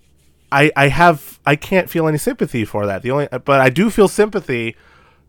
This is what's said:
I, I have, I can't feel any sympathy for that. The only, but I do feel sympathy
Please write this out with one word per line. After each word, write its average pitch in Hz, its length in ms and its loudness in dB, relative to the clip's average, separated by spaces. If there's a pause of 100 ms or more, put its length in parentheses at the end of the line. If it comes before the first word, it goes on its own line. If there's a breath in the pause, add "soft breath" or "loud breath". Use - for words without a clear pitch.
(500)
I, 147 260 2
I 139 120 4
have, 156 560 2
I 143 120 2
can't 180 340 -2
feel 165 160 -2
any 156 120 0
sympathy 147 460 -4
for 104 220 -6
that. 98 160 -6
The 120 80 -6
only, 143 180 -2 (160)
but 139 160 2
I 131 100 4
do 180 200 0
feel 196 180 4
sympathy 143 680 -4 (520 soft breath)